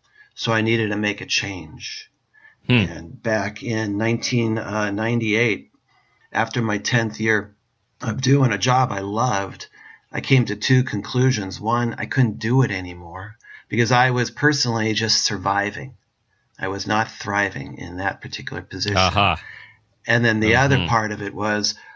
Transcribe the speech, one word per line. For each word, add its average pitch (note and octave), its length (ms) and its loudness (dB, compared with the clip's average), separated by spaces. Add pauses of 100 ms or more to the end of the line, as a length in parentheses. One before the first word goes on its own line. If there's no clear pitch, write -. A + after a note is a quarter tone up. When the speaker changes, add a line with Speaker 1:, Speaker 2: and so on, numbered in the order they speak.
(360)
Speaker 1:
So - 180 -2
I A2 80 2
needed A2 300 2
to G#2 60 -2
make G#2 240 -2
a F#2 60 -10
change. F2 840 -6 (560)
Speaker 2:
Hmm. B2+ 60 2
Speaker 1:
And F2 500 0
back G#2 400 -2
in G#2+ 360 -2
nineteen, A2+ 580 0
uh, G#2 360 -2
ninety-eight, A2 800 0 (600)
after A2+ 300 0
my G#2 160 0
tenth A2 420 0
year G#2+ 340 0 (460)
of A2 200 -4
doing C3+ 320 4
a G2+ 60 0
job B2+ 340 2
I G2 80 -4
loved, G2+ 640 -2 (460)
I - 80 -4
came B2+ 260 4
to A2 80 -4
two B2+ 300 2
conclusions. G#2+ 760 0
One, A#2 380 0
I G#2+ 80 -4
couldn't G#2+ 320 2
do A#2 240 2
it G#2+ 80 2
anymore F2+ 640 -10 (320)
because A2+ 220 0
I B2 200 6
was B2 200 0
personally A#2+ 640 0
just G#2+ 300 0
surviving. G2+ 720 -2 (600)
I F#2+ 100 -4
was F#2+ 180 -6
not A2 240 0
thriving G2+ 680 -4
in F2 180 -10
that F#2+ 240 -4
particular - 420 -10
position. G2 340 -4
Speaker 2:
Uh-huh. F#2 400 4 (720)
Speaker 1:
And A#2 180 4
then A2 160 4
the A2 160 4
other C3+ 200 6
Speaker 2:
Mm-hmm. F2+ 120 -2
Speaker 1:
part A2 240 2
of G2+ 80 -8
it G2+ 140 -6
was G#2 400 -2 (220)